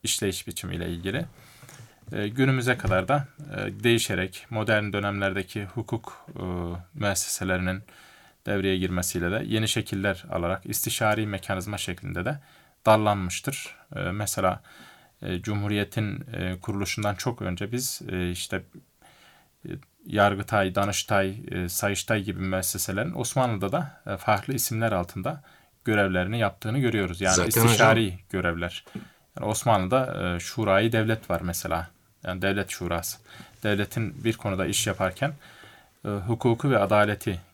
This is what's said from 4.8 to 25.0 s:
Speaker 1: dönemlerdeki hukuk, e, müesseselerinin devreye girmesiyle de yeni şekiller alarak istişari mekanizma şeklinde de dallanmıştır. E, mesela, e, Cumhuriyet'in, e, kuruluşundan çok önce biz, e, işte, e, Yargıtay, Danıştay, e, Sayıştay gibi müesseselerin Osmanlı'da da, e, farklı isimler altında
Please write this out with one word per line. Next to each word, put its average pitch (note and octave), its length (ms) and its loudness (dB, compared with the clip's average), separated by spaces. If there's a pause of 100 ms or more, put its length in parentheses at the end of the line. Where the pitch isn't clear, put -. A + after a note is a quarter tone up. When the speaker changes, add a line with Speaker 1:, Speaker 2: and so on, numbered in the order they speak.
Speaker 1:
dönemlerdeki G2+ 720 -2
hukuk, - 640 -8 (100)
e, F2+ 80 -8 (500)
müesseselerinin F#2 880 -2 (640)
devreye F#2+ 320 2
girmesiyle F2+ 520 0
de G#2+ 160 0
yeni A2 220 0
şekiller G2+ 600 -2
alarak E2+ 360 -2
istişari A2 600 0
mekanizma G2+ 520 -4
şeklinde F2+ 460 -6
de C#3+ 160 -4 (460)
dallanmıştır. G#2+ 880 2 (220)
E, F#2+ 40 -6
mesela, F#2+ 600 0 (600)
e, F2+ 200 -4
Cumhuriyet'in, G#2 920 -2
e, F#2 280 -4
kuruluşundan G2+ 540 -2
çok - 280 -4
önce G2 300 -4
biz, B2 300 -4 (100)
e, F2+ 180 0
işte, F2+ 320 -6 (1040)
e, - 20 -10 (360)
Yargıtay, G2+ 680 4
Danıştay, G2 640 0 (140)
e, F2+ 180 -4
Sayıştay G2+ 540 0
gibi F#2+ 180 -4
müesseselerin F#2+ 760 -2
Osmanlı'da A2 580 -2
da, - 340 -4
e, G2+ 100 -4
farklı G#2 380 0
isimler A2+ 380 0
altında F#2+ 500 -4 (420)